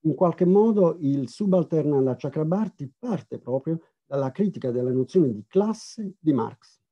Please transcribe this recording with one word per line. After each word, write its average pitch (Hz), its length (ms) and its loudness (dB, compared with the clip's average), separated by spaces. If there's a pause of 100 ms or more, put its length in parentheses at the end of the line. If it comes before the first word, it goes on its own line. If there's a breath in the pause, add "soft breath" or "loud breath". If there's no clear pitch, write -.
In 156 120 0
qualche 175 280 2
modo 196 540 4
il 139 300 -2
subaltern 170 640 0
alla 131 240 2
Chakrabarty 156 800 -4
parte 202 400 -8
proprio 135 420 -4 (240 soft breath)
dalla 135 280 -4
critica 185 400 -4
della 127 180 -2
nozione 131 420 2
di 104 140 -10
classe 208 720 -4
di 156 140 0
Marx. - 480 -6 (120)